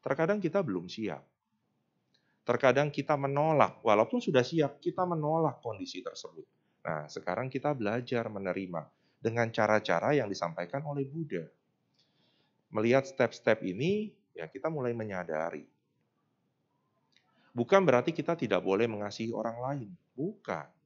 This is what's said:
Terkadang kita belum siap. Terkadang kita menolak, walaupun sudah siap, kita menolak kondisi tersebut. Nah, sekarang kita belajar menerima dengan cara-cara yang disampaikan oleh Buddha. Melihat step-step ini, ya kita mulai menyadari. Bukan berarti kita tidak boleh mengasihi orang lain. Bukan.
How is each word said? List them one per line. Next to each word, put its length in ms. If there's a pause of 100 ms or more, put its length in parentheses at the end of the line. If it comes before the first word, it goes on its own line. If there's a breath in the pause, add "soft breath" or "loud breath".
Terkadang 360
kita 220
belum 300
siap. 320 (1200)
Terkadang 480
kita 240
menolak, 640
walaupun 400
sudah 240
siap, 320
kita 320
menolak 560
kondisi 400
tersebut. 400 (400)
Nah, 240
sekarang 400
kita 240
belajar 560
menerima 560 (320)
dengan 320
cara-cara 640
yang 160
disampaikan 560
oleh 240
Buddha. 400 (1200)
Melihat 400
step-step 560
ini, 480 (240)
ya 80
kita 240
mulai 240
menyadari. 720 (1900 soft breath)
Bukan 300
berarti 260
kita 240
tidak 240
boleh 240
mengasihi 480
orang 300
lain. 280 (220)
Bukan. 560 (180)